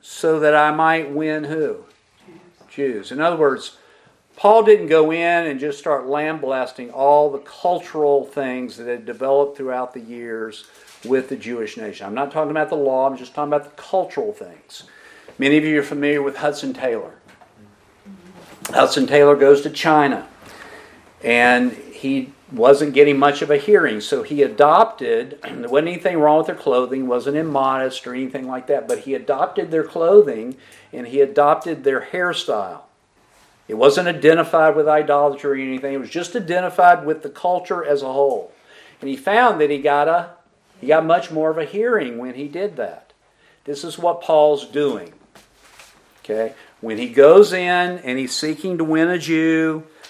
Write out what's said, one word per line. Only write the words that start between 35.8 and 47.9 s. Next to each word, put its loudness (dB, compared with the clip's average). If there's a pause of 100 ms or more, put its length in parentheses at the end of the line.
it -6
was -14
just -8
identified 2
with -4
the -12
culture -6
as 0
a -6
whole. -2 (480)
And -10
he -6
found 2
that 2
he -2
got 0
a, -2 (500)
he -6
got 4
much 0
more -2
of -4
a -4
hearing -2
when -12
he -12
did -8
that. -12 (520)
This -10
is -12
what -2
Paul's 2
doing. -4 (1120)
Okay? -6 (260)
When -8
he -6
goes 8
in -2